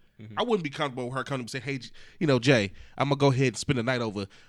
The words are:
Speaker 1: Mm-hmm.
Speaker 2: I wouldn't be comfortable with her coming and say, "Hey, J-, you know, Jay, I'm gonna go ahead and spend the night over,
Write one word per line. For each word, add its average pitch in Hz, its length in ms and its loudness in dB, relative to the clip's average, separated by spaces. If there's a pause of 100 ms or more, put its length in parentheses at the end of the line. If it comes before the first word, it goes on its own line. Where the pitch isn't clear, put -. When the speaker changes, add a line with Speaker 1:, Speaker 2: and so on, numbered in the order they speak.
(200)
Speaker 1:
Mm-hmm. 110 180 -18
Speaker 2:
I 175 60 0
wouldn't 220 200 0
be 147 80 -6
comfortable 131 340 -4
with 120 80 -6
her 127 100 -2
coming 131 180 -4
and 113 80 -8
say, 135 100 -6
"Hey, 139 180 -6
J-, 127 120 -12 (300)
you 170 60 0
know, 135 140 6
Jay, 117 320 4 (260)
I'm 135 120 0
gonna 143 80 2
go 139 140 4
ahead 131 180 2
and 101 80 -8
spend - 200 -2
the 117 60 0
night 123 180 0
over, 104 240 -4 (240)